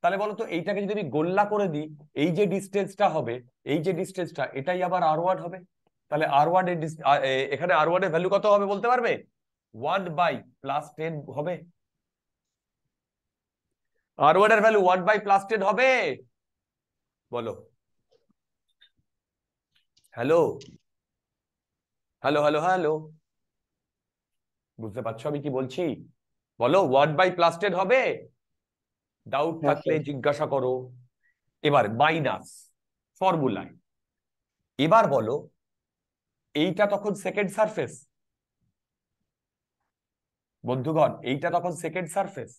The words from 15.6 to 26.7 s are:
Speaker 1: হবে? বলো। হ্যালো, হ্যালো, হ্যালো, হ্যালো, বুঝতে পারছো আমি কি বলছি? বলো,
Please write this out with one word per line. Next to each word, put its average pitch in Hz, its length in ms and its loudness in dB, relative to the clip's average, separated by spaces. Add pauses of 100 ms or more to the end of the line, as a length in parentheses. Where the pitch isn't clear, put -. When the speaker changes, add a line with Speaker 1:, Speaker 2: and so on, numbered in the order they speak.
Speaker 1:
হবে? 247 200 4 (1400)
বলো। 117 220 -6 (2750)
হ্যালো, 151 240 2 (1800)
হ্যালো, 147 220 0
হ্যালো, 151 220 2
হ্যালো, 180 260 0 (1900)
বুঝতে 113 200 -10
পারছো 113 300 -8
আমি 143 120 -4
কি 151 60 -4
বলছি? 131 340 -4 (760)
বলো, 147 180 6 (120)